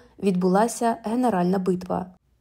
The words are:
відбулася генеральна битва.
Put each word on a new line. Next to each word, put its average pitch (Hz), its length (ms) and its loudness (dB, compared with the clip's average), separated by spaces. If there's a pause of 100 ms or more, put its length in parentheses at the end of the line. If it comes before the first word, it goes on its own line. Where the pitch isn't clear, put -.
(200)
відбулася 202 840 2
генеральна 202 560 0
битва. 185 460 -4 (360)